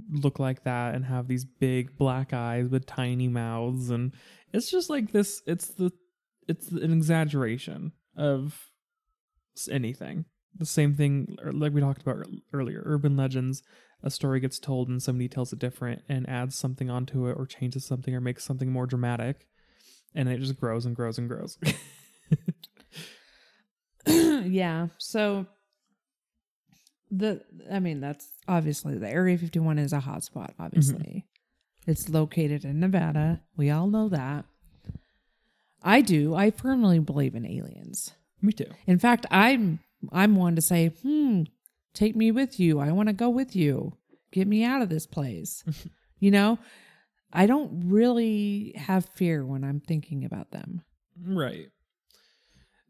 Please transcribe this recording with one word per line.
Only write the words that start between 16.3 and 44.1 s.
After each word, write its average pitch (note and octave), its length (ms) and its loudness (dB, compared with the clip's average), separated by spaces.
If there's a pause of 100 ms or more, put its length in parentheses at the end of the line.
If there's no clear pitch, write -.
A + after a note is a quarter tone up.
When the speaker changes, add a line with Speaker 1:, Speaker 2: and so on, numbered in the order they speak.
Speaker 1:
something B2+ 360 -6
onto B2+ 360 -2
it B2 60 -2
or C3 140 -6
changes B2+ 400 -8
something B2+ 280 -4
or B2+ 60 -4
makes B2 240 -6
something C3 260 -4
more B2+ 160 -2
dramatic. A#2+ 600 -4 (680)
And C3+ 140 0
it B2 120 -2
just C3+ 200 -4
grows A#2 240 -2
and A#2+ 100 -2
grows A#2 220 -4
and A#2+ 100 -4
grows. - 360 -10
<laughs> D#3 60 0 (2500)
Speaker 2:
<clears throat> - 0 -
Yeah. F#3 840 4 (100)
So G3+ 480 -2 (1600)
the, G#3 320 -2 (280)
I G3 100 -2
mean, D#3+ 200 -2
that's C#3+ 260 -8 (200)
obviously D3+ 520 0
the G#2 100 -8
Area F3+ 300 2
fifty-one D#3+ 400 0
is C#3+ 140 0
a D3 60 0
hotspot, - 600 -8
obviously. C#3 400 2 (280)
Speaker 1:
Mm-hmm. - 640 -12
Speaker 2:
It's - 180 -2
located D#3 560 0
in C#3+ 160 -2
Nevada. E3 600 2 (160)
We C#3+ 140 2
all D#3+ 180 0
know A3 220 2
that. C#3+ 340 -4 (1400)
I - 200 8
do. D#3+ 320 4
I G3 160 4
firmly A3+ 480 4
believe C#3+ 360 0
in A#2 120 -6
aliens. - 640 -10 (300)
Speaker 1:
Me G#3 100 4
too. - 140 -6 (200)
Speaker 2:
In F3+ 120 8
fact, A#3+ 320 4
I'm, G#3 500 6 (320)
I'm G3+ 240 6
one F3 200 4
to E3 60 2
say, E3 260 4 (140)
"Hmm, C4+ 420 2 (500)
take G#3+ 220 2
me A3+ 140 4
with B3+ 300 0
you. D#3+ 180 6
I C#3+ 140 0
wanna G#3 220 2
go A#3+ 160 0
with B3+ 260 -2
you. D3 380 0 (360)